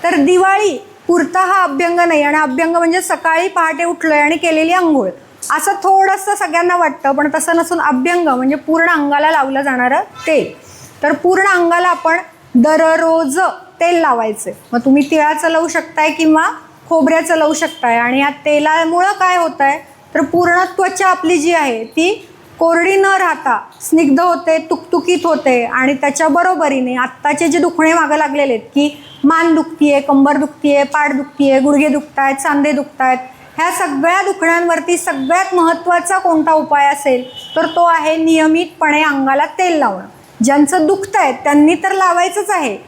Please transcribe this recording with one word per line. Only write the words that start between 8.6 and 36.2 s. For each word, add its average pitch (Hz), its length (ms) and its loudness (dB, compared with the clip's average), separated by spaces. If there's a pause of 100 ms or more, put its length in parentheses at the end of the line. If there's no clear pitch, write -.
अंगाला 294 420 0
लावलं 269 300 0
जाणारं 262 380 0 (280)
तेल. 294 260 0 (500)
तर 294 80 0
पूर्ण 370 360 0
अंगाला 349 400 2
आपण 339 300 0 (380)
दररोज 320 840 2 (400)
तेल 349 160 2
लावायचंय. 233 580 -2 (200)
मग 240 60 0
तुम्ही 277 320 2
तिळाचं 311 380 0
लावू 330 180 0
शकताय 311 420 -4
किंवा 311 340 2 (460)
खोबऱ्याचं 320 460 2
लावू 311 180 0
शकताय. 302 440 -2
आणि 247 220 -2
या 285 100 0
तेलामुळं 320 840 0
काय 370 260 0
होतंय, 311 420 -2 (360)
तर 311 60 -2
पूर्ण 349 420 2
त्वचा 381 440 -2
आपली 359 300 0
जी 320 160 0
आहे 254 300 -2
ती 349 440 -4 (320)
कोरडी 339 360 2
न 392 100 2
राहता 339 600 0 (160)
स्निग्ध 311 400 2
होते, 330 480 0
तुकतुकीत 349 540 -2
होते. 277 420 0
आणि 262 280 -2
त्याच्या 285 340 -2
बरोबरीने 285 680 0
आत्ताचे 294 520 -2
जे 311 120 2
दुखणे 320 340 0
मागं 302 220 0
लागलेले 285 380 0
आहेत 220 120 -6
की 285 380 -2 (200)
मान 320 320 4
दुखतीये, 294 440 2
कंबर 277 380 2
दुखतीये, 285 460 0
पाठ 294 300 -2
दुखतीये, 269 460 0
गुडघे 285 280 2
दुखतायत, 277 480 -2
सांधे 285 360 0
दुखतायत, 262 460 -2 (400)
ह्या 339 140 -2
सगळ्या 339 500 0
दुखण्यांवरती 339 760 0
सगळ्यात 339 580 -2
महत्त्वाचा 339 600 0
कोणता 320 360 0